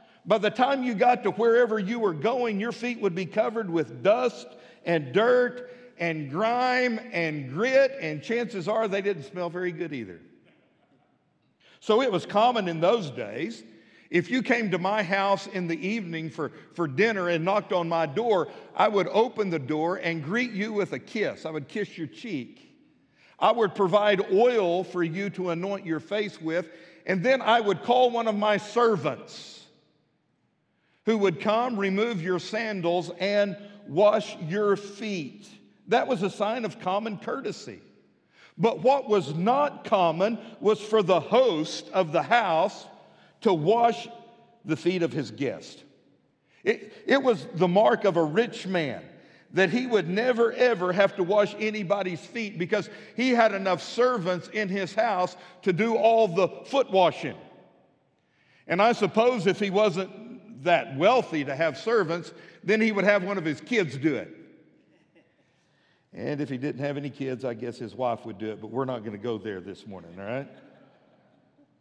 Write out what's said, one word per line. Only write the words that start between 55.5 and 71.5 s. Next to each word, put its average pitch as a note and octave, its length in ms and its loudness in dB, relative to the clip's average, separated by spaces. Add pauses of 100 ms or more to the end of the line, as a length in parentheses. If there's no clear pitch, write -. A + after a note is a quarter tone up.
to F#3+ 100 0
do A3 240 2
all A3+ 300 6
the F3 220 2 (180)
foot C4+ 240 0
washing. E3+ 460 2 (1300)
And F3 160 2
I A#3 100 6
suppose A3 540 2
if F#3+ 140 0
he G3+ 100 -2
wasn't F#3 920 -2
that C#3+ 320 2
wealthy E3 480 2
to C3+ 100 -6
have D#3 240 -2
servants, F3 540 -2 (320)
then G#3+ 160 2
he A3 100 2
would G3 140 0
have G3+ 180 4
one G3 160 -4
of E3 60 -6
his D#3 160 -2
kids F3+ 360 -2
do C#3 200 0
it. F2+ 180 -8 (1800)
And C#3 280 -6
if D3 80 -4
he C3+ 80 -6
didn't C3+ 240 -6
have C#3+ 160 -4
any C#3+ 140 -6
kids, B2+ 340 -6
I B2 80 -4
guess A#2 260 -8
his G#2+ 160 -10
wife A#2+ 320 -2
would G#2+ 120 -12
do A2 120 -6
it, G2+ 100 -10
but G#2+ 100 -12
we're C3 160 -4
not A#2+ 180 -6
gonna G#2 140 -10
go A2 200 -4
there G2 220 -8
this F2+ 260 -16
morning, F2+ 320 -16
all G2 80 -12
right? C3 220 -8 (1300)